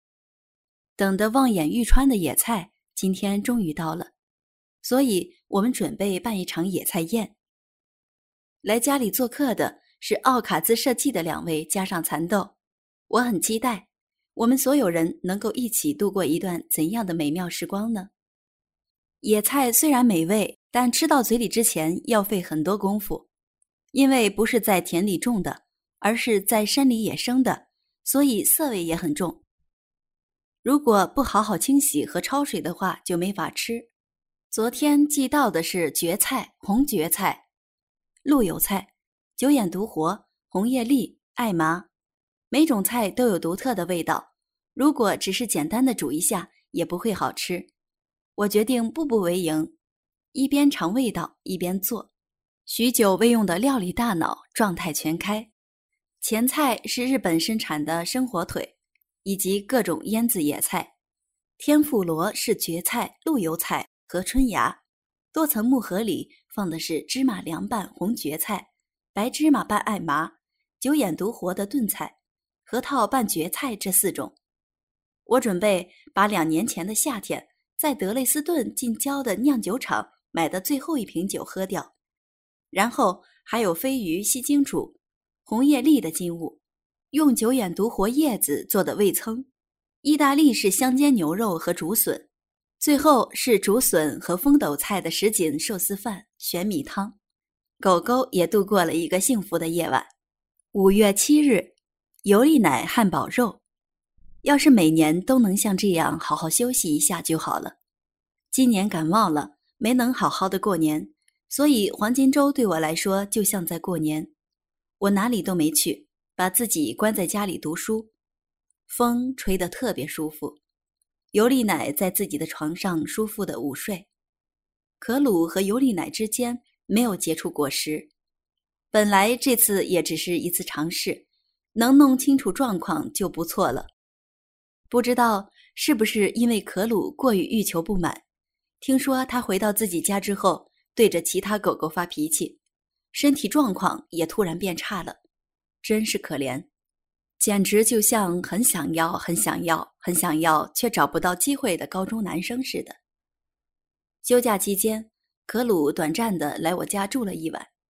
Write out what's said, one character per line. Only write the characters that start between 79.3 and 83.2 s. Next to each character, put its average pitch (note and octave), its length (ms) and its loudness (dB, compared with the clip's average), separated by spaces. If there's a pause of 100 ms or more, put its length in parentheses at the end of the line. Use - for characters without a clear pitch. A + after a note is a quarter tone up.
酿 B3 260 2
酒 G3+ 160 -4
厂 - 340 -6 (200)
买 E3 160 -2
的 F#3 140 -6
最 C#4 180 -4
后 D#4 180 -4
一 A3 60 -4
瓶 F3 240 -6
酒 G3 160 -8
喝 F#3+ 220 -8
掉， F#3+ 300 -8 (760)
然 G3+ 200 0
后 G3+ 320 0 (220)